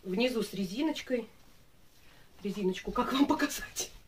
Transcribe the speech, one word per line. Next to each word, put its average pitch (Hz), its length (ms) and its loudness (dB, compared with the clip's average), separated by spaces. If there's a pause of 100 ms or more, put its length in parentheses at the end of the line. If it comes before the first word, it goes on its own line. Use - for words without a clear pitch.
Внизу 220 380 0
с - 100 -4
резиночкой. 226 720 -2 (1160)
Резиночку, 190 480 -2
как 247 220 0
вам 277 120 8
показать? - 640 0 (180)